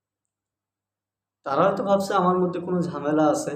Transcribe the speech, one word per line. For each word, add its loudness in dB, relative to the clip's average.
তারা 0
হয়তো 0
ভাবছে 0
আমার 2
মধ্যে -2
কোনো -4
ঝামেলা 0
আছে, 0